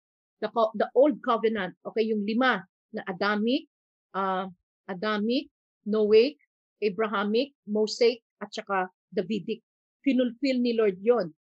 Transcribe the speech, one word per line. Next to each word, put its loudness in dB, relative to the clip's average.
the -6
co-, 0
the 0
Old 4
Covenant. -2
Okay? -2
Yung -2
lima 0
na -8
Adamic, -2
uh, -4
Adamic, -2
Noahic, 4
Abrahamic, -2
Mosaic, 0
at -14
saka -6
Davidic. -6
Finulfill 0
ni 0
Lord 0
yon. 2